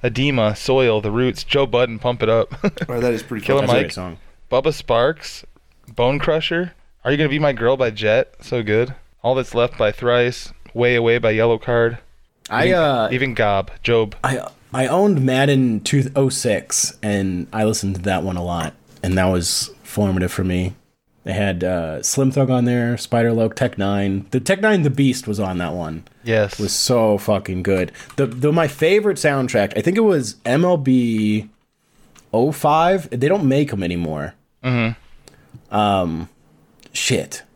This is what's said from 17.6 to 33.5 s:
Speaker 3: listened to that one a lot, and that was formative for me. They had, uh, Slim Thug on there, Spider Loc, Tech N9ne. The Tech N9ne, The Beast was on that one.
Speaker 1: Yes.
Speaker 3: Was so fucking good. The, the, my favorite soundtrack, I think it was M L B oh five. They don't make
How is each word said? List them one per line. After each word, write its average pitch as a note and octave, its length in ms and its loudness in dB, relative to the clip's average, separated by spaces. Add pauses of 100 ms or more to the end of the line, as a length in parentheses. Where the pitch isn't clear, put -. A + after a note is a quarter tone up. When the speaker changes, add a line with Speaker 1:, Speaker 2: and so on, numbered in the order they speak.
Speaker 3:
listened G2+ 320 0
to F2 60 -8
that F#2 220 0
one F#2 140 -4
a F2 40 -4
lot, E2+ 320 -4 (300)
and F2+ 140 0
that F#2 80 2
was F2+ 440 0 (140)
formative F#2 480 0
for F#2 100 -4
me. F2+ 320 -2 (500)
They - 100 -6
had, F#2+ 280 -2
uh, E2+ 400 -4
Slim C3+ 280 0
Thug C3+ 180 0
on B2 160 2
there, A#2+ 320 0
Spider A#2 380 0
Loc, A2+ 200 0
Tech - 220 -2
N9ne. G2 540 -2
The B2+ 100 0
Tech F#3+ 220 -2
N9ne, G#3 220 2
The D3 60 2
Beast C3+ 380 0
was G#2 100 -4
on F#2 200 -4
that E2+ 160 -4
one. E2 300 -8 (200)
Speaker 1:
Yes. A2 340 0
Speaker 3:
Was G2+ 140 -4
so A2 460 2
fucking F#2+ 440 -2
good. F#2 300 0 (240)
The, C#3 80 2
the, C3 280 -2
my E3 160 2
favorite F#3+ 500 2
soundtrack, B2+ 580 0
I G#2+ 60 -2
think F#3 160 0
it - 20 2
was D#3+ 360 0 (100)
M C#3+ 180 2
L F3+ 140 2
B A2+ 720 2 (800)
oh B2+ 200 2
five. D#3+ 580 2
They B2 180 0
don't F#3+ 180 2
make C#3 240 2